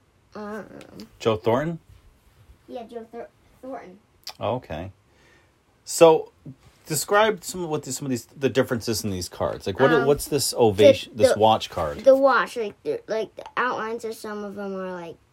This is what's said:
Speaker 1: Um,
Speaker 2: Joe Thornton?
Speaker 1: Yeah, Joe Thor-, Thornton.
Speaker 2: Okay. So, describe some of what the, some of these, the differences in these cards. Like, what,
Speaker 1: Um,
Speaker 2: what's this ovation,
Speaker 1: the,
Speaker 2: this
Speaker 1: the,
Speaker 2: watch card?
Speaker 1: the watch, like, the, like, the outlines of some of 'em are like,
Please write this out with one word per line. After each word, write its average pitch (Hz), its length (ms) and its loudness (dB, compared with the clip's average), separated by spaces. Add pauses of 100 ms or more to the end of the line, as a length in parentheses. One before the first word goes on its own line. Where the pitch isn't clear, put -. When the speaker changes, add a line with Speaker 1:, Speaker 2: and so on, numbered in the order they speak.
(340)
Speaker 1:
Um, 214 320 -12 (540)
Speaker 2:
Joe 113 180 2
Thornton? 151 420 -2 (880)
Speaker 1:
Yeah, 247 160 -14
Joe 226 280 -16
Thor-, 233 180 -16 (320)
Thornton. 226 380 -16 (400)
Speaker 2:
Okay. 95 520 -8 (920)
So, - 460 6 (560)
describe 202 560 0
some 185 200 -8
of 160 60 -6
what 151 140 -4
the, 135 80 -10
some 143 140 -10
of 139 40 -6
these, 123 160 -4
the 139 240 -4
differences 113 540 -2
in 107 80 -4
these 90 180 -6
cards. 62 380 -6
Like, 98 120 -4
what, 135 120 6
Speaker 1:
Um, 135 140 2
Speaker 2:
what's 143 220 2
this - 280 -2
ovation, 104 600 6
Speaker 1:
the, 107 80 -2
Speaker 2:
this 107 100 6
Speaker 1:
the, 104 60 -2
Speaker 2:
watch 110 300 4
card? 78 300 -6
Speaker 1:
the 262 160 6
watch, 247 420 2
like, 214 260 -8
the, 143 240 -6
like, - 280 -6
the - 100 -18 (120)
outlines 226 480 -4
of 220 100 -10
some 208 280 -12
of 202 140 -12
'em 196 180 -8
are 185 160 -8
like, 170 260 -12 (160)